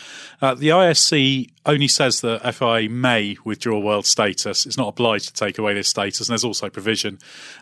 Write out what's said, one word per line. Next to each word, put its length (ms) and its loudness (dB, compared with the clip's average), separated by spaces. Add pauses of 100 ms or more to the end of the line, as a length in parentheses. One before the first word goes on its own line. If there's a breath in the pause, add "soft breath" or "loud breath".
(420 loud breath)
Uh, 120 2
the 200 2
I 160 6
S 100 2
C 500 2 (160)
only 220 2
says 320 2
that 240 -2
F 180 -4
I 200 2
A 80 -2
may 560 0
withdraw 340 -2
world 260 0
status. 600 0
It's 120 -6
not 120 -2
obliged 380 0
to 60 -16
take 240 -4
away 160 -2
this 140 -2
status. 400 -4
And 60 -2
there's 100 -2
also 260 -6
provision 480 -4 (440 loud breath)